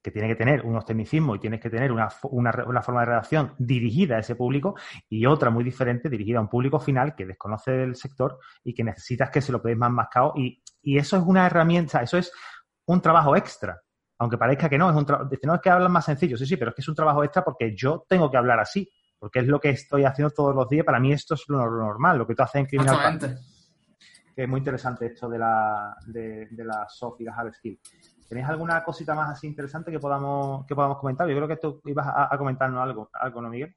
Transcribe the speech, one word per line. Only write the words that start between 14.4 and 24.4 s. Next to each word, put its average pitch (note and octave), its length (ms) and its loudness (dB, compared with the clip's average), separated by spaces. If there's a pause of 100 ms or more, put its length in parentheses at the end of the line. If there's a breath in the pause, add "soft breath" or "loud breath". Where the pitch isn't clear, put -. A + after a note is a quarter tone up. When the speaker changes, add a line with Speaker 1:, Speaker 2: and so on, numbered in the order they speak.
Speaker 1:
que C#3 80 2
no, F3+ 120 4
es D3+ 60 4
un D3 100 2
tra-, C#3 240 0
dice, C3+ 180 -6
"No, E3+ 80 2
es F3 60 -4
que F#3+ 80 2
hablan F3+ 220 6
más E3+ 140 2
sencillo". C#3+ 320 0
Sí, C3 80 -6
sí, E3 100 -2
pero A#2+ 140 -4
es - 60 -10
que C#3+ 60 -12
es - 60 -8
un D#3 80 -6
trabajo D3 280 2
extra F3+ 200 0
porque A#2 320 -2
yo C3+ 320 -2
tengo E3+ 240 4
que C3 60 2
hablar A#2+ 220 4
así, F3+ 300 -2 (280)
porque G#2+ 220 -4
es B2 80 2
lo C#3+ 120 4
que D3 120 2
estoy C#3 340 0
haciendo C#3+ 280 0
todos C#3 220 2
los B2+ 140 2
días. D3+ 160 2
Para C3 140 4
mí C3+ 120 4
esto D3 240 -2
es - 120 -10
lo C#3+ 100 -2 (120)
normal, A2+ 480 2
lo - 100 -2
que A#2 80 -2
tú C3 80 2
haces C#3 180 0
en C3+ 60 0
Criminal C#3 280 2
Fact. C#3+ 200 0
Speaker 2:
Exactamente. - 340 -8 (840 soft breath)
Speaker 1:
Que C3 80 -4